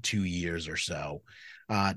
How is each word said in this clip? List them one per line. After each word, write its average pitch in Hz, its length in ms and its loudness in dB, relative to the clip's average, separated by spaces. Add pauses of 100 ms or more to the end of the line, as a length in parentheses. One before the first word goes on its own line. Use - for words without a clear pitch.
two 101 220 2
years 85 440 0
or 78 80 -6
so. 73 460 -4 (460)
Uh, 98 280 4